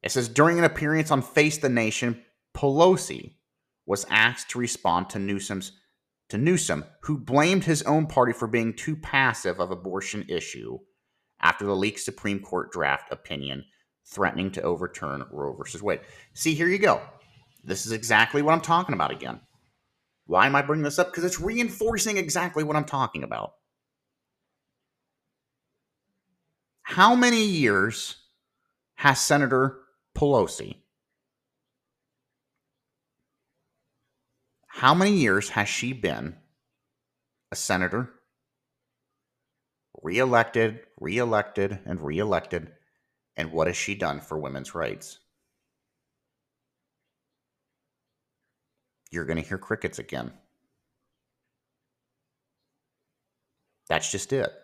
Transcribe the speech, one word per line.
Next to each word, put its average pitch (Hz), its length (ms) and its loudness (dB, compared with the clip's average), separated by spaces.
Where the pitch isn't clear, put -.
It - 100 -6
says, 123 160 0
"During 156 300 4
an 170 60 4
appearance 156 460 0
on 135 120 2
Face 151 360 2
the 139 100 0
Nation, 117 560 -2
Pelosi 147 840 2
was 98 260 -2
asked 113 400 2
to 123 80 -6
respond 92 520 0
to 107 80 -8
Newsom's, 98 540 -6
to 104 100 -4
Newsom, 127 460 0
who 151 160 -4
blamed 151 460 2
his 160 180 0
own 156 240 2
party 123 260 2
for 117 140 -4
being 113 280 0
too - 200 -6
passive 123 640 0
of 90 120 -2
abortion 92 580 -8
issue 64 500 -8
after - 240 4
the 101 100 0
leaked 104 260 -2
Supreme 101 400 -6
Court - 300 -6
draft 71 400 -2
opinion 69 540 -10
threatening 95 480 -2
to 92 100 -6
overturn 78 680 -6
Roe 71 240 -6
versus 73 280 -14
Wade." 101 180 -2
See, 160 220 -2
here 170 140 0
you 196 100 2
go. 196 240 2
This 92 200 -6
is 113 80 -6
exactly 113 480 2
what 151 140 4
I'm 160 60 2
talking 165 340 0
about 76 160 -2
again. 60 300 -10
Why 90 200 6
am 139 80 0
I 139 80 4
bringing 151 220 0
this 147 140 -2
up? 180 140 0
'Cause 170 120 -4
it's 170 160 -4
reinforcing 220 800 -2
exactly 170 440 -2
what 151 140 0
I'm 147 80 2
talking 120 400 -2
about. 53 300 -8
How 214 340 6
many 240 260 6
years 117 800 2
has 135 240 4
Senator 135 640 2
Pelosi, 127 680 0
how - 260 4
many 190 200 4
years 107 380 2
has 104 180 0
she 123 240 -4
been 82 500 -6
a - 40 -8
senator, 98 640 -2
reelected, 113 840 2
reelected, 104 880 -2
and 85 160 -6
reelected, 82 760 -4
and 80 160 -6
what 80 160 0
has 87 80 -4
she 101 180 -6
done 78 260 -4
for 78 160 -10
women's 67 380 -10
rights? 67 460 -8
You're 82 120 -6
gonna 80 160 -4
hear 92 180 -8
crickets - 420 -8
again. 60 360 -10
That's 80 240 -2
just - 220 -8
it. 135 200 -2